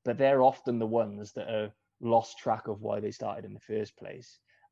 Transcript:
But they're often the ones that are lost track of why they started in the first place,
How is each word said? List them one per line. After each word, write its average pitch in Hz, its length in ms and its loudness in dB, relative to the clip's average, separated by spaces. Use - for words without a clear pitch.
But 120 140 -2
they're 135 240 6
often 127 380 4
the 110 80 0
ones 104 460 -2
that 107 140 -8
are 107 240 -4
lost 117 380 2
track 110 280 -2
of 107 160 -6
why 107 160 -2
they 107 140 -4
started 107 320 -8
in 101 100 -14
the 107 60 -16
first 107 360 -6
place, - 440 -16